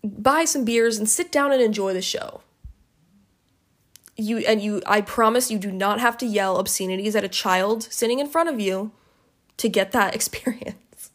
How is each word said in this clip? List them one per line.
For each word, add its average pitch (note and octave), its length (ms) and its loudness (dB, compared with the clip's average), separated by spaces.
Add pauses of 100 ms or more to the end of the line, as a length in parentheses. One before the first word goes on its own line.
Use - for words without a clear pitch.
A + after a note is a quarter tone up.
Buy C4 420 2
some C#4+ 180 0
beers A3+ 340 2
and G#3+ 120 -2
sit F4 220 -2
down C#4+ 200 2
and C4 100 4
enjoy G#3 320 2
the F#3 80 -2
show. - 400 -8 (1700)
You, A3 240 -2
and G#3+ 220 2
you, G#3 240 -4
I G#3 160 2
promise A#3 480 2
you A3 80 -2
do G3 140 -6
not G3+ 280 0
have A#3+ 180 2
to B3+ 80 -6
yell G3 320 0
obscenities F#3+ 580 -2
at G3+ 80 2
a F#3+ 60 -6
child G3 540 0
sitting A#3+ 360 -2
in C#4+ 80 -2
front E4 220 0
of B3+ 100 -4
you G3 320 -2 (680)
to A3+ 120 0
get G3 240 2
that G#3 220 2
<laughs> - 0 -
experience. - 1000 -8